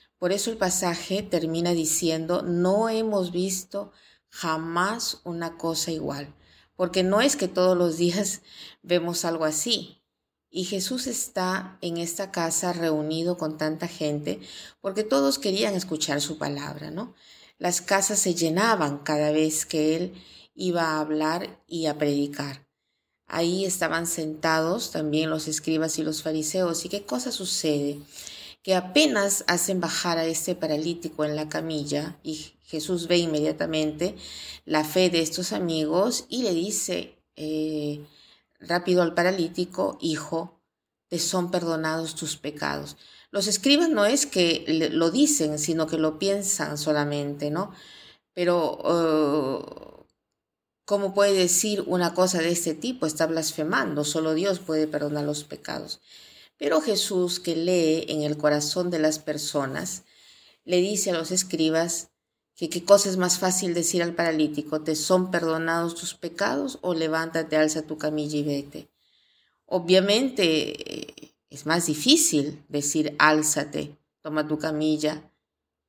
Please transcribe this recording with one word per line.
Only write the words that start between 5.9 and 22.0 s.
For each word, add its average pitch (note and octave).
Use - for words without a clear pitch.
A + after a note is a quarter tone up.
igual", C#3+
porque F3+
no G3+
es C#4
que F#3+
todos F#3
los E3+
días F3
vemos E3+
algo E3
así. F3
Y F3+
Jesús G#3
está F#3
en E3+
esta E3+
casa F3
reunido E3
con D#3
tanta D#3
gente D3+
porque G3
todos C#4
querían G3+
escuchar D#3
su D3+
palabra, D3
¿no? F#3+
Las F3
casas G3
se F3+
llenaban E3
cada D3+
vez D#3
que D#3
él F3+
iba F3
a D#3
hablar D#3
y E3
a D3
predicar. C#3+